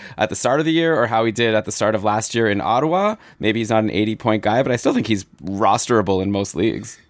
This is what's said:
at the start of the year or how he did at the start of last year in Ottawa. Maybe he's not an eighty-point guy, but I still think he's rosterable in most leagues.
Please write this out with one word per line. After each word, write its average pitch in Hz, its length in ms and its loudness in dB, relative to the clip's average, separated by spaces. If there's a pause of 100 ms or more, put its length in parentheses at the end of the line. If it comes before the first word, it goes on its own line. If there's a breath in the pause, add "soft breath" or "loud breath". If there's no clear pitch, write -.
(180 loud breath)
at 107 120 2
the - 60 -4
start 127 240 0
of 156 60 0
the 160 80 0
year 165 280 2
or 120 60 2
how 113 160 0
he 113 80 2
did 110 240 0
at 107 80 2
the - 80 -8
start 110 240 0
of 98 80 -2
last 107 320 -2
year 113 140 2
in 101 100 0
Ottawa. 160 560 0 (240 loud breath)
Maybe 110 220 0
he's 110 80 -6
not 110 160 2
an 107 60 -2
eighty-point 107 520 0
guy, 110 180 2
but 139 120 0
I - 20 0
still - 180 0
think 247 140 -2
he's 104 160 -2 (180)
rosterable 98 800 2
in 95 100 -2
most 101 220 -2
leagues. 110 460 -4 (100)